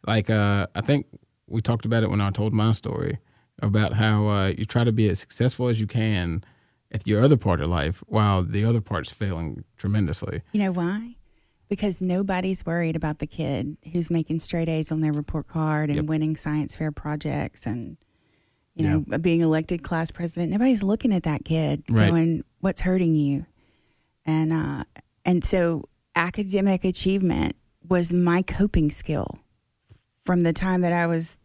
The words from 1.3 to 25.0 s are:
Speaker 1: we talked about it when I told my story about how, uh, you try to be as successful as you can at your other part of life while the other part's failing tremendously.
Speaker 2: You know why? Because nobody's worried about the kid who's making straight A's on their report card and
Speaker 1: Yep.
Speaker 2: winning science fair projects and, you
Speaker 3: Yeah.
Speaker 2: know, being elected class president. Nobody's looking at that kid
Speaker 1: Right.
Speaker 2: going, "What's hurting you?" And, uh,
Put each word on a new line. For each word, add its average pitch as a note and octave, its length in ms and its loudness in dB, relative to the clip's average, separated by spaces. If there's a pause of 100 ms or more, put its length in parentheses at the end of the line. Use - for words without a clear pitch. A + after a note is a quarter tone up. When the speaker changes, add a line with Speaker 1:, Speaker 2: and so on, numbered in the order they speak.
Speaker 1:
we A2+ 140 -4
talked A#2 240 -2
about A2+ 180 2
it G#2+ 60 0
when G#2 120 0
I G2 100 0
told G#2 220 -2
my G#2+ 200 2
story - 460 -4 (420)
about G#2 320 2
how, G#2+ 340 2
uh, G2 200 2 (100)
you A2+ 80 -4
try A#2 180 0
to A#2 80 4
be A2 180 2
as F#2 100 -2
successful - 480 -2
as A2+ 120 0
you A2 80 0
can G2 560 0 (480)
at - 160 -6
your G#2+ 160 2
other C#3+ 140 6
part F#2 240 0
of D2+ 80 -2
life E2 380 -2
while G2+ 360 2
the G2+ 220 -2
other A#2 160 2
part's F2+ 320 -6
failing E2 500 -6 (140)
tremendously. G2 640 -2 (100)
Speaker 2:
You G#3 100 0
know F#3+ 100 0
why? G3 460 -4 (520)
Because G3+ 320 -2
nobody's F#3 640 -2
worried E3 300 -2
about D#3 240 -4
the - 80 -6
kid C#3 500 -4 (160)
who's E3+ 160 -2
making E3 300 0
straight E3 300 -4
A's D#3+ 220 -2
on D#3 100 0
their D3+ 120 0
report D3 340 -6
card D#3 440 -2
and D3 60 0
Speaker 1:
Yep. D3+ 80 0
Speaker 2:
winning D#3 300 0
science D3+ 400 -4
fair D#3 160 -4
projects D3 760 -6
and, A#2+ 300 -8 (760)
you - 140 0
Speaker 3:
Yeah. D#3 180 4
Speaker 2:
know, - 140 -4
being E3+ 220 2
elected D#3+ 420 0
class E3 260 -2
president. E3+ 420 -4
Nobody's A3 300 2
looking G#3 320 2
at F3+ 100 2
that D3+ 220 -2
kid D3+ 420 0
Speaker 1:
Right. A2+ 220 6
Speaker 2:
going, E3 340 2 (160)
"What's F#3+ 220 -2
hurting F#3 320 2
you?" C#3+ 320 2 (800)
And, D#3 260 2
uh, D3 340 -2 (380)